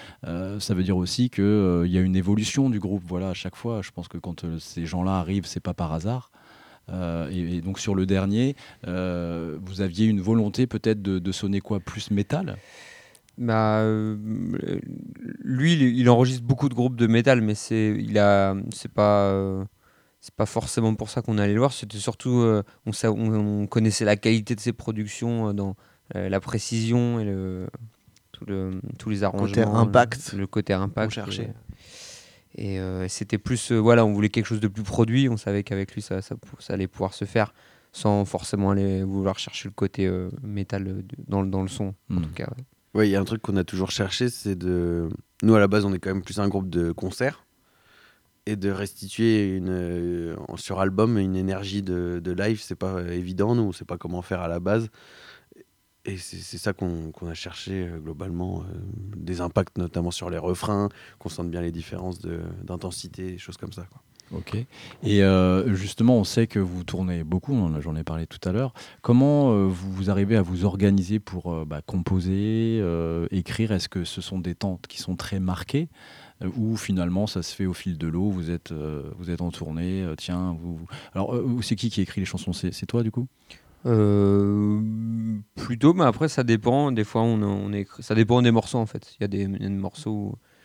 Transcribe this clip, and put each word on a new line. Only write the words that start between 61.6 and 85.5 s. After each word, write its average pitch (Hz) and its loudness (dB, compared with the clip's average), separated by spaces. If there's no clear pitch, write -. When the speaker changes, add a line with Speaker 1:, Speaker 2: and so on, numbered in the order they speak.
Speaker 4:
les 85 -2
différences 90 -8
de, 85 -8
d'intensité, 90 -10
des 90 -12
choses - -16
comme - -12
ça, 90 -12
quoi. - -20
Speaker 1:
Ok. - -8
Et, 104 6
euh, 95 6
justement, 110 4
on 101 4
sait 113 2
que 107 -2
vous 90 -2
tournez 90 -2
beaucoup, 87 -2
on 117 2
en 78 0
a, 76 -2
j'en 78 -4
ai 78 -4
parlé 80 -4
tout - -14
à 90 0
l'heure. 120 -2
Comment, 135 6
euh, 98 6
vous, 92 -2
vous 95 -2
arrivez 98 4
à 107 6
vous 90 0
organiser 98 4
pour, 87 -6
euh, 80 -4
bah, 76 -6
composer, 101 0
euh, 82 0
écrire ? 104 -2
Est-ce 92 0
que 90 -4
ce - -8
sont 95 -6
des 87 -4
temps 92 -4
qui - -14
sont 90 -6
très - -6
marqués, 92 -2
euh, 92 -4
ou 110 0
finalement 92 0
ça 95 -4
se - -12
fait 98 -2
au 90 0
fil 85 -6
de 80 -4
l'eau, 90 0
vous 87 -4
êtes, 85 -8
euh, 76 -8
vous 87 -10
êtes 85 -4
en 87 -2
tournée, 87 -4
euh, 80 -6
tiens, 90 -4
vous, 85 -8
vous, 82 -12
alors, 98 -2
euh, 120 -2
c'est 107 -2
qui 120 -4
qui 101 -2
écrit - -4
les 95 -2
chansons ? - -6
C'est, 87 -4
c'est - -10
toi, 120 0
du 110 -2
coup ? 123 -4
Speaker 2:
Euh, 104 4